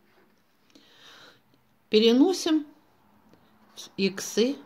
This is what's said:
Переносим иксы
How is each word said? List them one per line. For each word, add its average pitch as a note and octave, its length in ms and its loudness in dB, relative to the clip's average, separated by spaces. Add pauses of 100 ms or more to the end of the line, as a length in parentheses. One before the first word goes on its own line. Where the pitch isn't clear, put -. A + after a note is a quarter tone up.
(1900)
Переносим D4 800 2 (1300)
иксы G3 680 -2